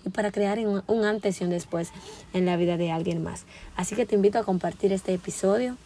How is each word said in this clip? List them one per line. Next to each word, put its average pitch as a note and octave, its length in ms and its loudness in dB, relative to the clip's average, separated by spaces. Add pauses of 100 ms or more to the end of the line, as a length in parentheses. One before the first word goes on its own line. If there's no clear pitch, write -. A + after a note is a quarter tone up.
y F#3+ 40 -4
para G#3 200 -2
crear G3+ 300 0
un, G3+ 260 0
un A3 180 2
antes G#3 360 0
y F3+ 40 -2
un F3 60 0
después E3+ 400 -4 (420)
en F#3 140 2
la F3+ 100 2
vida F3 200 2
de E3+ 160 0
alguien E3 300 -2
más. E3+ 220 -8 (320)
Así F#3 200 -4
que A#3 100 0
te - 80 0
invito G#3 240 6
a G#3+ 60 0
compartir F#3 480 0
este F#3 200 0
episodio. G#3 720 0